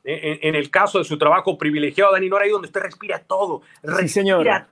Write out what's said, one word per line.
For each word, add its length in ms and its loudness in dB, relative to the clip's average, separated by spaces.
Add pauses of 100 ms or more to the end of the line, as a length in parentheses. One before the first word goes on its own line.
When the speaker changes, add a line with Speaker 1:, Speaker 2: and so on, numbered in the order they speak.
Speaker 1:
en, 260 -6
en, 100 -8
en 140 0
el 160 -4
caso 280 2
de 40 -2
su 140 -6
trabajo 400 2
privilegiado, 560 2
Dani 160 0
Nora, 160 0
ahí 40 0
donde 180 -4
usted 140 -6
respira 380 -8
todo, 420 -4 (380)
Speaker 2:
Sí, 80 0
señor. 380 2
Speaker 1:
respira 260 0